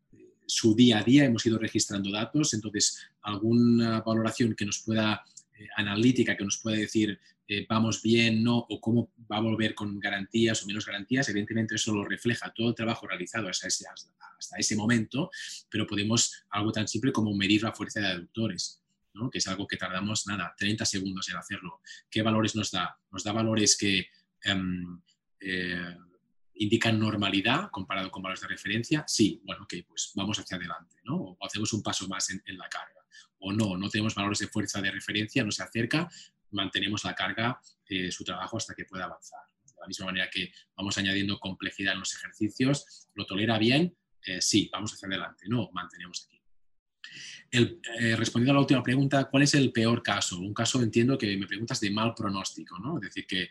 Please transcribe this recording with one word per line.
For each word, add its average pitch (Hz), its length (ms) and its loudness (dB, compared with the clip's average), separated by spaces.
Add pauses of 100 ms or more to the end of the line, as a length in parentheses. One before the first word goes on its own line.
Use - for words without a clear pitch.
(460)
su - 280 4
día 117 240 8
a 104 40 2
día, 139 220 8
hemos 117 220 4
ido 110 120 4
registrando 101 520 -2
datos, 117 440 0
entonces 104 440 0 (240)
alguna 113 760 4
valoración 110 540 2
que 101 120 -4
nos - 140 -4
pueda, 110 420 0 (360)
eh, - 80 -20 (100)
analítica, 107 600 4
que 101 80 -4
nos 98 140 -2
pueda 110 180 -2
decir, 104 420 0 (300)
eh, 101 200 -4
vamos 110 340 2
bien, 113 400 4
no, 117 160 4
o - 220 -4
cómo 117 300 2 (200)
va 113 80 -2
a - 20 0
volver 110 340 0
con 101 240 -6
garantías 101 640 0
o 95 40 -14
menos 104 200 -6
garantías, 107 420 -2
evidentemente 110 460 0
eso 104 200 0
lo 101 100 0
refleja - 500 -2
todo 113 140 0
el 117 60 2
trabajo 113 320 -4
realizado 95 420 -6
hasta 92 200 -4
ese, - 240 -2
hasta, - 200 -20 (260)
hasta - 200 -14
ese 104 180 0
momento, 117 540 0 (400)
pero 107 160 -2
podemos 104 460 0 (180)
algo 104 200 0
tan 101 160 -2
simple 127 260 0
como 107 220 0
medir 101 280 4
la 107 100 -2
fuerza 104 280 -6
de 101 60 -2
aductores, 92 760 -4 (320)
¿no? 120 140 -4
Que - 100 -6
es - 100 -2
algo 95 180 -4
que 98 100 -6
tardamos, 95 500 -4
nada, 95 300 -6
treinta 107 280 -2
segundos 95 460 -4
en 90 60 -8
hacerlo. - 440 -12 (300)
¿Qué 110 120 0
valores 110 320 2
nos 107 160 -2
da? 90 260 -4 (140)
¿Nos 95 140 -10
da 107 80 -2
valores 110 440 4
que, 95 300 2 (380)
em, 90 560 -2 (400)
eh, 90 560 -4 (580)
indican 110 440 2
normalidad 107 720 0
comparado 95 400 -6
con 95 120 -10
valores 92 180 -8
de 90 80 -10
referencia? 117 580 -2
Sí, - 380 2
bueno, 92 200 -12
ok, - 100 -12 (120)
pues - 280 -10
vamos 98 240 -2
hacia 92 180 -8
adelante, 87 480 -12
¿no? 135 120 -4
O 95 300 -8
hacemos 104 260 -4
un 104 100 -2
paso 98 260 -4
más 95 220 -4
en, 95 160 -10
en 92 100 -12
la 90 120 -16
carga. - 320 -12 (400)
O 98 120 -4
no, 107 240 0
no 101 140 -4
tenemos 107 240 0
valores 101 240 0
de 98 100 -4
fuerza 101 320 -4
de 98 100 -2
referencia, 107 540 -2
no 104 60 -2
se 98 120 -4
acerca, 143 460 -2 (420)
mantenemos 101 540 -2
la 90 100 -4
carga, 113 460 -2 (280)
eh, 92 240 -4
su - 120 -10
trabajo 92 320 -8
hasta - 180 -6
que 87 100 -12
pueda 92 200 -8
avanzar. - 360 -14 (240)
De - 160 -20
la 92 60 -16
misma 95 200 -10
manera 92 240 -2
que 92 220 -6 (240)
vamos 98 220 -4
añadiendo 101 400 0
complejidad 95 560 -6
en 95 60 -6
los - 140 -6
ejercicios, - 1000 -2
¿lo 101 100 -8
tolera 110 340 0
bien? 139 380 4 (300)
Eh, 92 140 -6
sí, 92 320 4
vamos 104 200 -6
hacia - 160 -12
adelante, 87 400 -6
no, 113 240 0
mantenemos 90 540 -12
aquí. - 140 -20 (1120)
El, 117 300 2 (180)
eh, 117 180 2
respondiendo 120 360 2
a - 40 6
la 139 40 8
última 131 220 6
pregunta, 135 420 2
¿cuál 143 180 4
es 143 120 6
el 135 180 6
peor 117 300 4
caso? 98 360 -2
Un 98 160 -6
caso, 117 280 2
entiendo 117 360 4
que 101 180 0
me 98 100 -2
preguntas 113 340 -6
de 101 100 0
mal 113 240 0
pronóstico, 95 640 -6
¿no? 139 200 -6
Es 101 40 -6
decir, 92 240 -10
que 90 240 -2